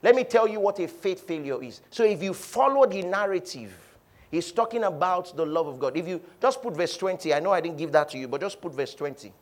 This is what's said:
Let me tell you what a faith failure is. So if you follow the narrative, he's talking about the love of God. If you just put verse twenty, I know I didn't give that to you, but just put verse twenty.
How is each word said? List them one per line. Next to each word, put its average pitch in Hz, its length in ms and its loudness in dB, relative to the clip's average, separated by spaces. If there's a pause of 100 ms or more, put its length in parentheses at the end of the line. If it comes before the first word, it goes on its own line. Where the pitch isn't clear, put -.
Let 233 100 8
me 262 120 6
tell 220 220 4
you 214 120 -2
what 202 200 2
a 170 80 -2
faith - 380 -6
failure 139 380 -6
is. 120 260 -14
So - 140 0
if 202 180 4
you 185 140 -2
follow 269 500 4
the 196 160 -2
narrative, 180 720 -4 (560)
he's 165 220 -4
talking 226 320 0
about 180 520 0
the 160 100 0
love 156 200 0
of 135 140 -10
God. 135 180 -2
If 160 100 -4
you 175 140 -6 (180)
just 262 220 0
put 226 140 -6
verse 160 220 -2
twenty, 180 360 -2
I 147 60 2
know 185 120 0
I 180 100 4
didn't 165 160 -6
give 151 160 -6
that 151 160 4
to 135 100 -12
you, 131 80 -8
but 139 140 -4
just 196 200 -8
put 170 120 -8
verse 131 200 -4
twenty. 135 480 -10